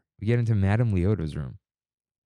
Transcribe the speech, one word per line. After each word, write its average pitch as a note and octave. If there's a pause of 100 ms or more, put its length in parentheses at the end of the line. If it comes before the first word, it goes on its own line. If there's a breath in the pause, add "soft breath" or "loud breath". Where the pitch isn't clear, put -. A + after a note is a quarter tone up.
(200)
we G2
get A#2+
into A2+
Madame G#2
Leota's F2
room. C#2 (680)